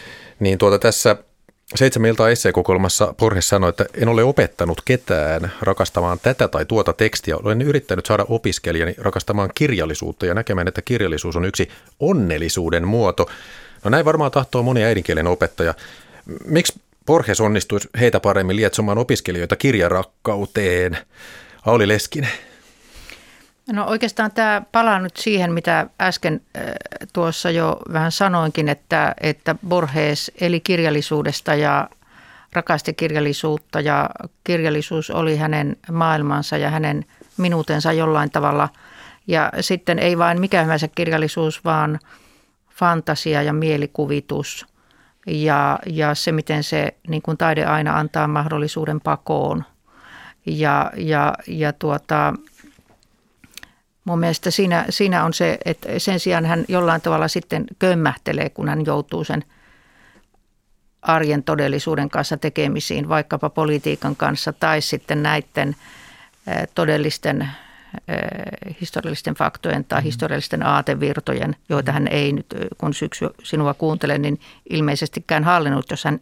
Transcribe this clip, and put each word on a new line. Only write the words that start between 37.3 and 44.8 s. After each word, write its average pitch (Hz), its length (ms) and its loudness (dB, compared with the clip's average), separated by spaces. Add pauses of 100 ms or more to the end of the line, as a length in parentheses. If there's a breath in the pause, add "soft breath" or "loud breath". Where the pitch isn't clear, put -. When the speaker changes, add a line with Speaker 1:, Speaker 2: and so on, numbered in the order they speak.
Speaker 2:
minuutensa 160 560 0
jollain 156 380 0
tavalla. 147 380 0 (580 loud breath)
Ja 160 320 2
sitten 175 400 -2
ei 175 180 2
vain 170 220 2
mikä 190 240 2
hyvänsä 160 240 0
kirjallisuus, 160 760 -2
vaan 151 360 0 (680 soft breath)
fantasia 160 720 0
ja 147 120 0
mielikuvitus 147 1120 -2 (640 soft breath)